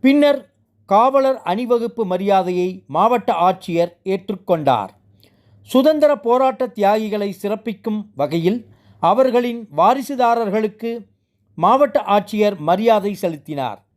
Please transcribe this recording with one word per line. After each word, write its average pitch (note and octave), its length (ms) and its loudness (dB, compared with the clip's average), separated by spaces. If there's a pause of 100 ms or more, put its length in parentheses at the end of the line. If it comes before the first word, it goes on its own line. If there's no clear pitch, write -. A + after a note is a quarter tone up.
பின்னர் C#4+ 540 2 (320)
காவலர் C4 560 2
அணிவகுப்பு A#3 600 -2
மரியாதையை F#3 840 -2
மாவட்ட A3 460 -2
ஆட்சியர் F3 600 -2 (120)
ஏற்றுக்கொண்டார். E3 840 -2 (760)
சுதந்திர D4 540 2
போராட்ட B3+ 500 0
தியாகிகளை G#3 640 -2
சிறப்பிக்கும் G#3+ 840 -8
வகையில் E3+ 520 -2 (320)
அவர்களின் A#3+ 760 0
வாரிசுதாரர்களுக்கு A#3 1300 -2 (480)
மாவட்ட B3+ 460 2
ஆட்சியர் G#3 580 0
மரியாதை G3 560 0
செலுத்தினார். C#3+ 680 -8 (120)